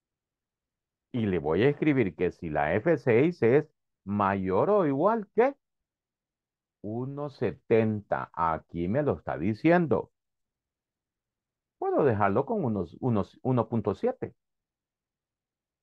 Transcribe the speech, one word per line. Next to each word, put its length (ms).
Y 140
le 120
voy 240
a 60
escribir 480
que 160
si 180
la 240
F 240
seis 440
es 240
mayor 640
o 160
igual 480
que 200
uno 480
setenta. 1040
Aquí 540
me 140
lo 140
está 220
diciendo. 720
Puedo 260
dejarlo 400
con 200
unos, 360
unos 420
uno 260
punto 260
siete. 400